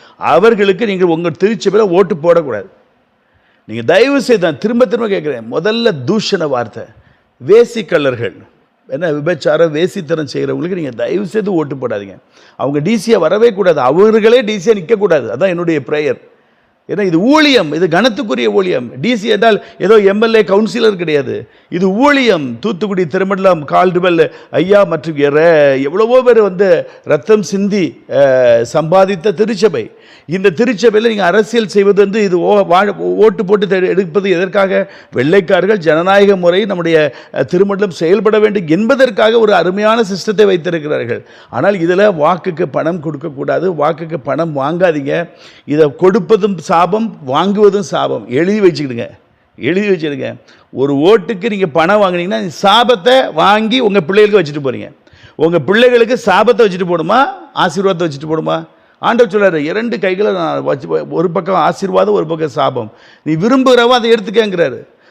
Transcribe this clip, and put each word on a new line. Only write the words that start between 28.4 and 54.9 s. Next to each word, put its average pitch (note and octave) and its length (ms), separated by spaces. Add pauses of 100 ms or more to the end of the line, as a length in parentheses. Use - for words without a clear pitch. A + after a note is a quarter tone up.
சம்பாதித்த F#3+ 600
திருச்சபை. F#3 580 (340)
இந்த F#3+ 240
திருச்சபையில G#3+ 580
நீங்க G#3 180
அரசியல் G#3+ 420
செய்வது G3 340
வந்து G3+ 220
இது F3+ 160
ஓ-, G3 300
வா-, F#3 280
ஓட்டு F#3 480
போட்டு G3 200
தே-, F#3 220
எடுப்பது F#3 420
எதற்காக? F#3+ 600 (200)
வெள்ளைக்காரர்கள் F#3 640
ஜனநாயக F#3 580
முறை F3+ 300
நம்முடைய, E3 480 (200)
அஹ், C#3 120
திருமண்டலம் G3 440
செயல்பட G#3 500
வேண்டும் G#3 280
என்பதற்காக A3+ 720
ஒரு G#3+ 140
அருமையான G3+ 480
சிஸ்டத்தை G3 440
வைத்திருக்கிறார்கள். D3+ 800 (240)
ஆனால் D#3+ 260
இதுல F#3 380
வாக்குக்கு E3 520
பணம் D3+ 340
கொடுக்கக்கூடாது, D3 720
வாக்குக்கு D#3 500
பணம் D3 340
வாங்காதீங்க. D#3 720 (360)
இதை D3+ 320
கொடுப்பதும் F#3+ 600
சாபம், F3+ 680
வாங்குவதும் F#3+ 580
சாபம். C3+ 460
எழுதி F3+ 320
வச்சுக்கிடுங்க, C#3 480 (480)
எழுதி F3+ 320
வச்சுக்கிடுங்க. C#3+ 460 (360)
ஒரு C3+ 220
ஓட்டுக்கு F#3 560
நீங்க G3 160
பணம் E3+ 360
வாங்குனீங்கன்னா, F#3 480 (120)
சாபத்தை A#3 720
வாங்கி G#3 460
உங்க G3+ 220
பிள்ளைகளுக்கு G3+ 400
வச்சுட்டு D3 240
போறீங்க. A2 240 (460)